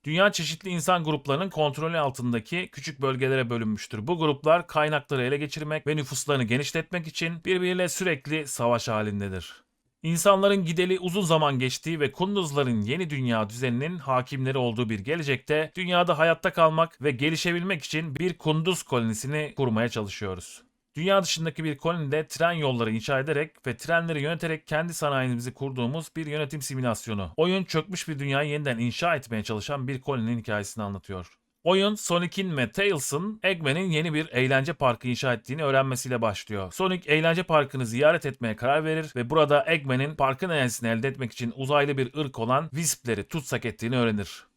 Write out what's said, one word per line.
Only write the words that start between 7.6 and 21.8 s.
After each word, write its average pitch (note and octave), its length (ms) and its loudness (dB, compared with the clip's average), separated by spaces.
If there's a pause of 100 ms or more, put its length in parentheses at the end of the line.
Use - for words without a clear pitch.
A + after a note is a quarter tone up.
sürekli D#3 580 -2
savaş A#2+ 420 0
halindedir. G2+ 640 -2 (500)
İnsanların G3 600 4
gideli F3+ 340 2
uzun F3+ 240 0
zaman D#3 360 4
geçtiği D3 420 -2
ve C#3 120 2
Kunduzların D3 680 0
yeni D3 300 -2
dünya A#2+ 380 0
düzeninin B2+ 500 -2
hakimleri C3 600 -2
olduğu A#2+ 320 0
bir G#2+ 80 -2
gelecekte D3 760 -2
dünyada F3+ 420 2
hayatta E3 340 2
kalmak D#3+ 500 4
ve D3 80 2
gelişebilmek E3 760 -2
için D#3 320 -4
bir F3 220 -2
Kunduz D#3+ 440 0
kolonisini C3 720 -2
kurmaya A#2+ 320 2
çalışıyoruz. G2+ 720 -8 (340)
Dünya F#3+ 260 4
dışındaki D#3+ 420 -4
bir D3+ 120 -2
kolonide D#3 500 -2